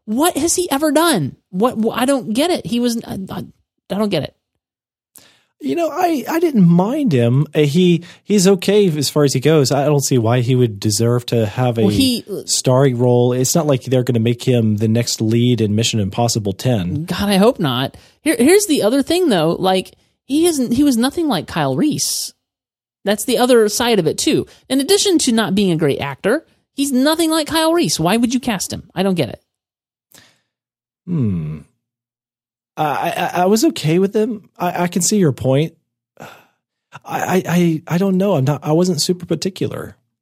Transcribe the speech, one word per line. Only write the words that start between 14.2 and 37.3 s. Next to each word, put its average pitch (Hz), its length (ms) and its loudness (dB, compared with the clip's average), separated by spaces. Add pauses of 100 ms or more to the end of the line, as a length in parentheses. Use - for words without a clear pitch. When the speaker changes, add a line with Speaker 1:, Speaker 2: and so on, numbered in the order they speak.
Speaker 2:
make 117 220 -2
him 113 340 2
the 110 100 0
next 117 360 -2
lead 117 400 2
in 104 120 0
Mission 113 240 0
Impossible 101 540 -2
ten. 120 540 -4
Speaker 1:
God, 196 240 -4
I 196 80 2
hope 226 200 4
not. 135 380 -4 (240)
Here, 311 180 0
here's 381 280 4
the 294 160 0
other 269 200 2
thing, 339 280 0
though. 170 280 2
Like, 190 360 -2 (300)
he 302 200 0
isn't, 277 280 0
he 240 120 2
was 262 140 2
nothing 285 280 0
like 185 200 -2
Kyle 135 280 -2
Reese. - 600 -4 (720)
That's 208 180 -2
the 233 140 0
other 240 320 4
side 233 280 0
of 160 80 0
it, 131 120 -2
too. 175 280 0 (220)
In 262 140 -2
addition 392 380 2
to 247 120 0
not 214 220 0
being 196 180 2
a 156 40 0
great 151 240 0
actor, 190 440 -4 (300)
he's 277 180 -4
nothing 311 380 2
like 311 160 0
Kyle 320 260 0
Reese. 330 260 0
Why 175 200 0
would 240 160 0
you 247 60 -2
cast - 340 -6
him? - 200 -12
I 175 80 -2
don't 196 120 0
get 143 160 -2
it. - 120 -16 (1600)
Speaker 2:
Hmm. 90 540 -4 (1160)
I, 151 580 -4
I, 175 80 0
I - 40 2
was 220 200 2
okay 160 320 0
with 196 160 0
him. 220 440 -4
I, 175 260 -2
I - 40 2
can 180 140 -2
see 214 160 0
your 156 140 4
point. 160 440 -2 (440)
I, - 60 -18 (800)
I, - 440 -2